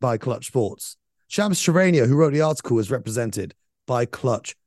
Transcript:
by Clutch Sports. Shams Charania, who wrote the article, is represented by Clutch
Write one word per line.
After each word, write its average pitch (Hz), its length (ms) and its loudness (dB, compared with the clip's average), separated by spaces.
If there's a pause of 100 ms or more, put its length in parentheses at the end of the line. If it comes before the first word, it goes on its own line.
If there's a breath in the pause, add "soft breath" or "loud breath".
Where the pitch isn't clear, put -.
by 120 160 0
Clutch 120 300 -6
Sports. - 500 -4 (300)
Shams 202 340 -2
Charania, 170 480 4
who 139 80 4
wrote 151 160 4
the 147 80 2
article, 151 380 0
is 104 120 -2
represented 110 640 -6 (320)
by 123 200 -2
Clutch - 500 -4 (100)